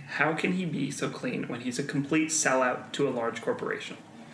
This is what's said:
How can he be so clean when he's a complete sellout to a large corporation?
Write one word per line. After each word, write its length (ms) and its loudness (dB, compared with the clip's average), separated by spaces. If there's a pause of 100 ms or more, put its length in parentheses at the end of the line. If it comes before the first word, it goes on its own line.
How 240 2
can 200 2
he 120 2
be 260 0
so 200 -2
clean 380 -4
when 120 -4
he's 180 -4
a 60 2
complete 460 2
sellout 600 2
to 140 2
a 40 4
large 320 -2
corporation? 560 -2 (360)